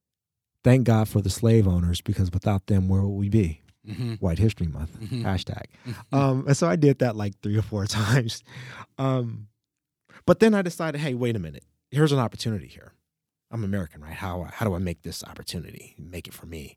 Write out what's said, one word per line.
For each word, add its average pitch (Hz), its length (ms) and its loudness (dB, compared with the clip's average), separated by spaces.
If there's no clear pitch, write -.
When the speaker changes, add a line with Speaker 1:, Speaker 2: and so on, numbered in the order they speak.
Speaker 1:
"Thank 127 220 6
God 110 240 4
for 107 140 0
the 98 80 -2
slave 113 360 4
owners, 87 360 2
because 95 280 0
without 95 360 -2
them, 92 220 2
where 95 140 4
would 101 140 -2
we 101 120 -2
be?" 98 340 2
Speaker 2:
Mm-hmm. 113 260 -8
Speaker 1:
White 92 240 0
History 104 280 0
Month, 76 340 -8
Speaker 2:
Mm-hmm. 117 240 -6
Speaker 1:
hashtag. - 400 -4
Speaker 2:
Mm-hmm. - 280 -8
Speaker 1:
Um, 135 320 2
and 139 100 4
so 170 120 2
I 180 80 2
did 147 220 4
that, 117 180 0
like, 101 240 -6
three 104 160 -2
or 107 60 2
four 104 240 -4
<laughs> 110 160 -2
times. 113 400 0
Um, 120 500 -4
but 180 140 6
then 220 140 8
I 196 80 2
decided, 160 380 -4
"Hey, 143 140 -2
wait 120 200 0
a 107 40 -2
minute. 78 260 -10
Here's 147 220 4
an 135 60 4
opportunity 107 500 -4
here. - 240 -20
I'm 113 140 -6
American, 95 380 -4
right? 78 120 -16
How, 90 380 -8
how 113 140 -4
do 95 80 0
I 87 40 -4
make 87 240 -6
this - 220 -10
opportunity, - 720 -14
make 85 300 -14
it - 60 -20
for - 120 -20
me?" 78 300 -14